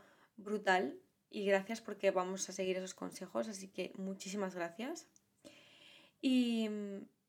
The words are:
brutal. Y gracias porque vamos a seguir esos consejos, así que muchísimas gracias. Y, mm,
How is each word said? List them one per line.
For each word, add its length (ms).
brutal. 640
Y 140
gracias 360
porque 300
vamos 380
a 40
seguir 240
esos 160
consejos, 540
así 200
que 280
muchísimas 600
gracias. 520
Y, 480
mm, 380